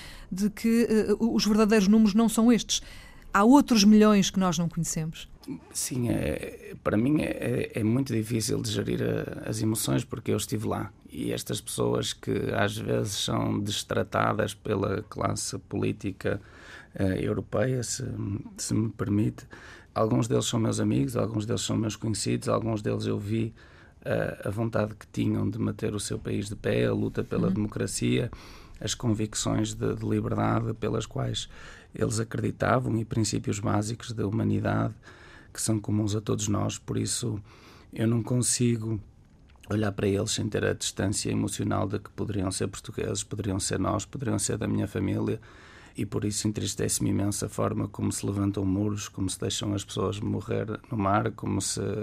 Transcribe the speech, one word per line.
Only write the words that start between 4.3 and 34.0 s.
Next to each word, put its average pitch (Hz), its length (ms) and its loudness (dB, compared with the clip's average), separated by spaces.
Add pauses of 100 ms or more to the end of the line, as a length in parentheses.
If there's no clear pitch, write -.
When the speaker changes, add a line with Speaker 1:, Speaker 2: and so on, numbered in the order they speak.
Speaker 1:
que - 80 -2
nós 185 180 4
não 170 120 0
conhecemos. 160 600 -4 (440)
Speaker 2:
Sim, 123 380 -2
é, - 760 -4
para - 120 2
mim 143 260 4
é, - 520 -2
é, 120 60 -2
é - 20 0
muito 123 320 2
difícil 110 480 0
de 117 80 -4
gerir 107 320 -2
a, 110 480 -4
as 113 100 -4
emoções, 117 440 0
porque - 260 -6
eu 110 60 2
estive 107 320 -4
lá. 104 240 -4 (180)
E - 220 -4
estas - 280 -6
pessoas - 520 -2
que - 180 -8 (260)
às 104 200 0
vezes 113 380 -2
são 113 440 0
destratadas 107 960 0
pela 101 480 -2
classe - 560 -4
política, 101 840 -4 (540)
eh, 95 300 0
europeia, 110 580 0
se, - 220 -6 (520)
se - 160 -6
me 113 160 2
permite, 110 560 -2 (480)
alguns 113 360 2
deles 120 180 2
são 117 140 0
meus 113 180 0
amigos, 117 380 0
alguns 110 280 0
deles 107 180 -2
são 110 140 -2
meus 107 200 -2
conhecidos, 117 520 -2
alguns 110 340 0
deles 113 220 -2
eu 107 140 0
vi, 110 340 -2 (520)
eh, - 400 -2
a - 60 -2
vontade 107 440 -2
que - 140 -18
tinham 107 420 0
de 110 80 -4
manter 107 360 -2
o 104 60 -4
seu 110 180 -4
país 107 300 -4
de 104 80 -8
pé, 117 300 2
a 113 60 2
luta 107 320 -2
pela 110 240 0
Speaker 1:
Uhum. 95 60 2
Speaker 2:
democracia, 117 760 0 (500)
as 110 140 -4
convicções 110 800 0
de, 110 200 -2
de 107 120 -4
liberdade 110 680 0
pelas 117 300 -2
quais 120 440 -4 (460)
eles 110 240 0
acreditavam 113 800 0
e 113 80 0
princípios 110 540 -2
básicos 107 540 -2